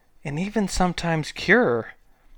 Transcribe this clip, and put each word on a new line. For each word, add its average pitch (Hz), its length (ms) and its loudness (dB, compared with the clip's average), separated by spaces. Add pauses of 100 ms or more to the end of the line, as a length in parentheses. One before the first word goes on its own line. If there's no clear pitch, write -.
(240)
and 147 160 -6
even 202 300 -2
sometimes 170 640 -2
cure 170 600 2 (420)